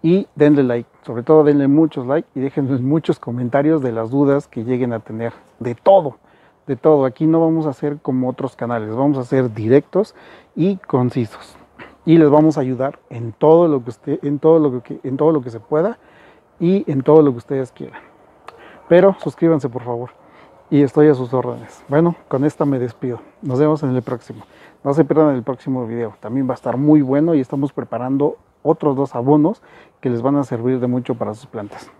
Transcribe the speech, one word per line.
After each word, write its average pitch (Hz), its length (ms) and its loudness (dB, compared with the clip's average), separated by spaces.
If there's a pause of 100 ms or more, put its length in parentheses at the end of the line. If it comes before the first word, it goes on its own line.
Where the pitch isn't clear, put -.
Y 185 360 0
denle 147 260 4
like, 120 260 -2 (140)
sobre 117 220 -8
todo 156 180 6
denle 143 240 2
muchos 147 400 0
like 143 280 -4
y 131 60 -8
déjenme 135 380 -4
muchos 151 400 -2
comentarios 139 640 -2
de 127 80 -4
las 113 200 -6
dudas 139 360 0
que 113 180 -10
lleguen 123 280 -4
a 113 80 -6
tener. 113 320 -10 (260)
De 120 160 -6
todo, 180 440 2 (500)
de 139 80 -4
todo. 147 300 2
Aquí 131 200 -2
no 160 140 2
vamos 160 260 0
a 147 40 -4
hacer 147 320 -6
como 127 260 -2
otros 131 260 -8
canales, 113 400 -6
vamos 139 240 0
a 123 60 -6
ser 127 280 -2
directos 127 640 0 (400)
y 190 220 0
concisos. - 800 -4 (480)
Y 165 140 6
les 151 120 6
vamos 151 280 4
a - 20 -4
ayudar 131 400 -6 (100)
en 117 220 -12
todo 165 340 4
lo 143 160 0
que 120 80 -10
usted, - 320 -8
en 143 160 -4
todo 160 220 4
lo 127 220 -2
que, - 200 -14
en 135 140 -6
todo 151 160 2
lo 151 80 0
que 123 100 -12
se 113 80 -14
pueda 165 400 -4 (640)
y 190 280 0
en 135 140 -2
todo 151 200 6
lo 139 100 4
que 117 60 -8
ustedes 135 340 -8
quieran. - 280 -18 (880)
Pero 180 300 6
suscríbanse, 160 500 -2
por 120 140 -10
favor. 120 280 -8 (600)
Y 147 120 4
estoy 151 260 4
a 147 60 4
sus 127 200 -6
órdenes. 120 540 -6
Bueno, 165 260 2 (140)
con 135 160 -2
esta 151 200 -2
me 139 140 -2
despido. 120 420 -8 (220)
Nos 131 160 -4
vemos 151 240 2
en 131 120 -2
el 123 80 -2
próximo. 117 420 -10 (400)
No 143 100 -2
se 156 100 4
pierdan 147 300 2
el 123 80 -4
próximo 127 440 -6
video. 113 340 -8
También 127 260 -6
va 127 60 -4
a - 20 -2
estar 120 220 -6
muy 151 260 4
bueno 143 320 0
y 143 60 2
estamos 139 320 -4
preparando 131 640 -4 (260)
otros 151 340 0
dos 135 180 -4
abonos 147 480 0 (380)
que 131 100 -4
les 117 120 -4
van 143 140 0
a 143 80 -2
servir 127 360 -2
de 123 60 -2
mucho 123 280 -4
para 107 200 -8
sus - 120 -20
plantas. - 540 -16